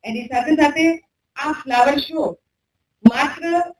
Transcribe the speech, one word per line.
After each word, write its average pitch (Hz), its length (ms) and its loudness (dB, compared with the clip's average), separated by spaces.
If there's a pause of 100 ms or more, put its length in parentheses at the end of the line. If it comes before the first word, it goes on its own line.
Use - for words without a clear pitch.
એની 226 260 -8
સાથે 262 300 0
સાથે 311 260 2 (500)
આ 285 240 -6
ફ્લાવર 262 360 2 (100)
શો 311 160 -6 (800)
માત્ર 277 400 2 (360)